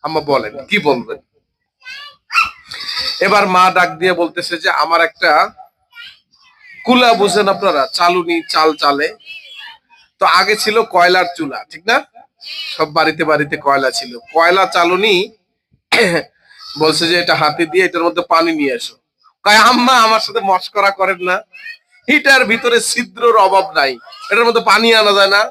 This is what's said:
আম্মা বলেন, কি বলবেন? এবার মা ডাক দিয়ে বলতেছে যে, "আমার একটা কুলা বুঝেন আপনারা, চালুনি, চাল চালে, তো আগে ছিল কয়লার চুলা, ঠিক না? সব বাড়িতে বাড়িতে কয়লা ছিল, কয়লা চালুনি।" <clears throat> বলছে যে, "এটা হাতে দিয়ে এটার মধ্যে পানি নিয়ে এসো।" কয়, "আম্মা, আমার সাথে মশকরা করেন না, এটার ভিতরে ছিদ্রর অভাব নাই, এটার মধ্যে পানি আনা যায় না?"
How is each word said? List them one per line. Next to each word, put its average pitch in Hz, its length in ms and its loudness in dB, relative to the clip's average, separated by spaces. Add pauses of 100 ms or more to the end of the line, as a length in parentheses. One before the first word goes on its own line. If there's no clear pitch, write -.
আম্মা 151 180 -4
বলেন, 131 320 -2 (120)
কি 208 140 -4
বলবেন? 120 400 -2 (2000)
এবার 196 280 2
মা 185 240 2
ডাক 180 180 0
দিয়ে 165 240 -2
বলতেছে 170 440 -4
যে, 180 120 -4
"আমার 165 320 0
একটা 165 300 0 (1500)
কুলা 247 280 4
বুঝেন 202 360 2
আপনারা, 190 340 0 (100)
চালুনি, 175 440 0 (120)
চাল 156 260 2
চালে, 143 320 0 (1120)
তো - 40 0
আগে 190 300 2
ছিল 214 280 -2
কয়লার 180 420 2 (120)
চুলা, 135 220 -8 (100)
ঠিক 160 180 -20
না? 240 100 2 (800)
সব 156 140 -2
বাড়িতে 156 320 -2
বাড়িতে 151 340 -2
কয়লা 135 340 0
ছিল, 123 200 -10 (220)
কয়লা 175 320 4
চালুনি।" 185 500 0 (760)
<clears throat> - 880 -4
বলছে 156 280 0
যে, 170 120 0
"এটা 165 160 0
হাতে 151 300 -2
দিয়ে 175 200 0
এটার 175 180 -4
মধ্যে 170 260 -2
পানি 165 220 2
নিয়ে 147 220 -2
এসো।" - 220 -10 (480)
কয়, 208 140 4
"আম্মা, 240 440 4
আমার 220 180 2
সাথে 220 200 -6
মশকরা 196 520 -2
করেন 190 300 -4
না, 180 160 -2 (720)
এটার 269 380 2
ভিতরে 226 360 0
ছিদ্রর 226 560 -2
অভাব 190 340 4
নাই, 143 200 0 (380)
এটার 233 160 2
মধ্যে 233 160 2
পানি 214 340 2
আনা 208 180 4
যায় 196 160 4
না?" 202 220 2